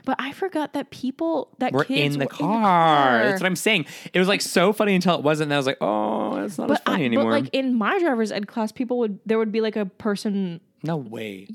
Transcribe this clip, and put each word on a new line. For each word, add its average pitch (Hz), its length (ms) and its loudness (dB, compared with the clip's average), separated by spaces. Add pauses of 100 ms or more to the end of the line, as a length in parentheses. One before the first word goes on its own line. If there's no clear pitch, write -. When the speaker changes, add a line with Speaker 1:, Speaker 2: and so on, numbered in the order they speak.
Speaker 1:
But 262 140 -2
I 262 140 -6
forgot 320 400 -4
that 277 160 -6
people, 320 600 -4 (100)
that 254 140 -2
Speaker 2:
We're 247 120 2
Speaker 1:
kids 269 300 0
Speaker 2:
in - 40 -2
the 135 60 0
Speaker 1:
were - 40 -2
Speaker 2:
car. - 260 -4
Speaker 1:
in 226 60 0
the 214 60 4
car. 147 640 6
Speaker 2:
That's 190 120 0
what 180 60 2
I'm 185 80 -2
saying. 196 300 0 (280)
It 175 60 2
was, 185 80 4
like, 202 140 0
so 196 320 4
funny 208 220 2
until 180 200 4
it 131 80 -2
wasn't. 151 240 2
And 143 60 0
I 143 40 2
was 135 100 2
like, 139 140 0
"Oh, 107 600 0
it's 202 140 -8
not - 100 -4
Speaker 1:
But - 120 2
Speaker 2:
as - 60 -10
funny 190 180 0
Speaker 1:
I, - 20 2
Speaker 2:
anymore." 226 260 2
Speaker 1:
but, - 120 2
like, 131 100 -8
in 262 200 0
my 240 260 0
driver's 233 320 0
ed 202 160 -6
class, 220 240 -4
people 247 280 -4
would, 214 260 -2
there 220 120 0
would 220 140 0
be, 220 100 0
like, 220 140 -2
a 214 100 -2
person. 196 760 -4 (240)
Speaker 2:
No 180 140 -2
way. 107 580 -10